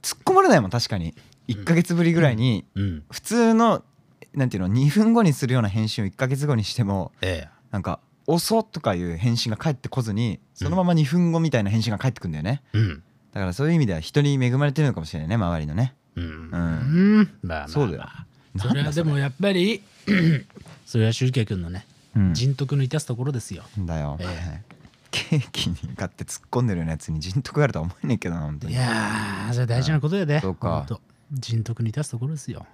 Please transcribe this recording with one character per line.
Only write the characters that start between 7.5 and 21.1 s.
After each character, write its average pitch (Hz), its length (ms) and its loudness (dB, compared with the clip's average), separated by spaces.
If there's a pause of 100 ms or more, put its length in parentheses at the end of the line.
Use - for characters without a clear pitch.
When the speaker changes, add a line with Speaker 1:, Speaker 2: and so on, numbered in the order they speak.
Speaker 1:
な 101 80 -4
ん - 20 -6
か、 90 180 -6 (260)
遅 175 340 2
っ 220 100 -2
と 170 100 -10
か 101 160 0
い 87 80 -2
う 85 140 -4
返 117 200 2
信 117 120 -4
が 107 80 -2
返 151 160 -2
っ - 20 -2
て - 140 -10
こ 131 120 -4
ず 110 120 -4
に、 110 260 -2 (220)
Speaker 2:
う - 20 -2
ん。 - 20 -2
Speaker 1:
そ 139 40 0
の 170 60 0
ま 185 80 2
ま 175 100 4
二 156 120 6
分 170 260 2
後 165 80 0
み 165 120 2
た 120 80 2
い 104 40 2
な 98 60 0
返 110 120 2
信 113 100 0
が 101 60 -2
返 131 140 0
っ - 20 -8
て - 80 -14
く 95 60 -6
ん 82 40 -4
だ 76 60 -4
よ 76 60 -6
ね。 123 180 -2 (120)
Speaker 2:
う 107 60 2
ん。 82 240 0 (300)
Speaker 1:
だ 101 60 -6
か 95 80 -2
ら 90 60 -4
そ 135 120 -2
う - 40 2
い - 20 4
う - 20 4
意 165 60 4
味 143 80 4
で 95 60 0
は 80 60 -2
人 147 220 0
に 143 120 4
恵 127 180 2
ま 139 140 2
れ 143 80 2
て 156 80 0
る 147 60 4
の 120 60 2
か 87 60 -4
も 80 60 -6
し - 80 -12
れ 82 60 -4
な 76 60 -6
い 82 40 -4
ね、 107 60 0
周 87 240 0
り 76 60 -4
の 76 100 -6
ね。 127 200 0 (200)
Speaker 2:
う 87 60 -6
ん。 - 20 -4
Speaker 1:
う 82 40 -6
ん。 80 240 -12
Speaker 2:
ま 85 60 -8
あ - 0 - (840)
ま 85 120 -4
あ 76 40 -4
ま 73 60 -6
あ。 - 20 -10
Speaker 1:
そ 135 180 0
う 92 60 -2
だ 69 60 -6
よ。 - 120 -12 (480)
Speaker 2:
そ 98 160 0
れ 143 100 0
は 147 80 0
で 165 120 0
も 147 140 2
や 139 120 0
っ - 20 -6 (100)
ぱ 202 100 2
り、 190 300 0 (260)
Speaker 1:
な 202 60 4
ん 190 40 4
だ 175 60 4
そ 165 140 6
れ。 - 80 -6
Speaker 2:
<clears throat> - 400 -20
そ - 140 -4
れ 110 60 6
は 113 80 2